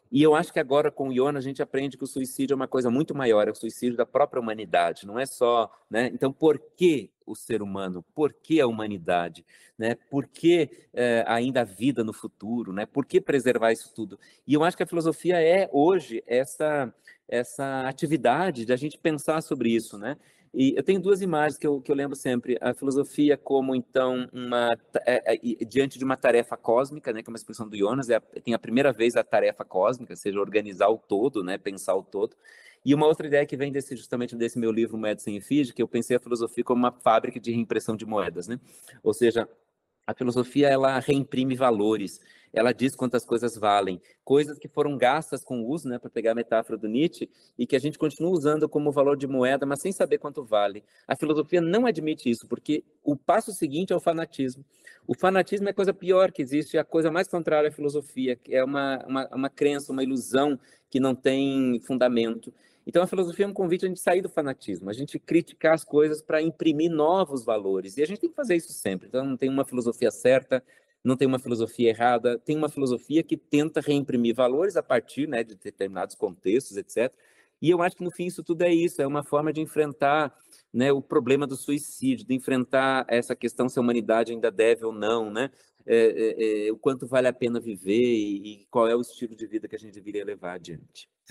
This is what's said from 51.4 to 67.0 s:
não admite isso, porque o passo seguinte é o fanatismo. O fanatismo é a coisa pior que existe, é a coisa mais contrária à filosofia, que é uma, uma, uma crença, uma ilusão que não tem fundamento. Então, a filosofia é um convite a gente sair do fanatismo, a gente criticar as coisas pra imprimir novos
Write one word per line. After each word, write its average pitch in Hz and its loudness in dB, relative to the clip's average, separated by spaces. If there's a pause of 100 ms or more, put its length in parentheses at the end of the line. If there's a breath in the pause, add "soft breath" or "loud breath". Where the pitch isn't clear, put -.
não 180 2
admite 156 -2
isso, 113 -2
porque 151 -4 (180)
o 143 -2
passo 202 0
seguinte 170 -4
é 185 2
o - 0
fanatismo. 143 -4 (420 soft breath)
O 180 -2
fanatismo 190 0
é 202 -2
a - -6
coisa 196 0
pior 185 2
que 160 -8
existe, 147 -2
é - 4
a 143 -2
coisa 160 0
mais 180 0
contrária 156 0
à 151 -2
filosofia, 143 -4
que - -8
é 131 4
uma, 139 -2
uma, 135 -4
uma 135 -2
crença, 143 -2
uma 135 -2
ilusão 131 0 (320 soft breath)
que 127 0
não 131 2
tem 135 0
fundamento. 117 0 (340 soft breath)
Então, 170 2
a 185 0
filosofia 185 -2
é 202 -4
um - -10
convite 185 -2
a 190 0
gente 180 -8
sair 185 2
do - -8
fanatismo, 107 -6
a 107 -4
gente 143 -8
criticar - 2
as 160 -2
coisas 151 2
pra 156 0
imprimir 160 0
novos 156 2